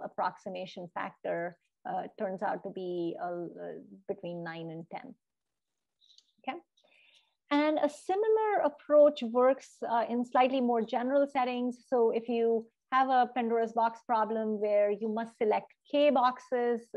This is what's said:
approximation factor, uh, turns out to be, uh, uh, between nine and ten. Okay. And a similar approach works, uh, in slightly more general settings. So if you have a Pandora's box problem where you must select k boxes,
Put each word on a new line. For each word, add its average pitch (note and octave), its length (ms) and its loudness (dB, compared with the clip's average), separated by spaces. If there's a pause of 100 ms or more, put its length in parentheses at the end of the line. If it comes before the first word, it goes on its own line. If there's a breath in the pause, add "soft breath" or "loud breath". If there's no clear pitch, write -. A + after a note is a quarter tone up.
approximation F#3 880 -8
factor, F3+ 640 -6 (320)
uh, F3+ 140 -6 (160)
turns F#3+ 240 -6
out F#3+ 200 -4
to G3 60 -12
be, F3+ 500 -6
uh, F3+ 60 -8
uh, F3 220 -8 (600)
between F3 360 -10
nine E3 260 -10
and E3 240 -12
ten. - 220 -16 (1300)
Okay. E4+ 120 -10 (920 soft breath)
And D4+ 320 2
a D4 80 2
similar G#4+ 720 0
approach D4 600 4
works, B3 540 2 (120)
uh, A#3 180 2
in A#3+ 160 -2
slightly B3+ 380 2
more A#3+ 220 0
general B3+ 420 0
settings. B3 600 -4
So A#3 240 2
if A3+ 180 -4
you A3+ 380 2 (240)
have C4 180 2
a B3 240 4
Pandora's A3+ 400 0
box A3+ 320 0
problem A3 560 -2
where G#3 300 2
you G#3 180 -4
must A3+ 300 -6
select G#3 340 0 (180)
k D4 200 4
boxes, B3 680 0 (160)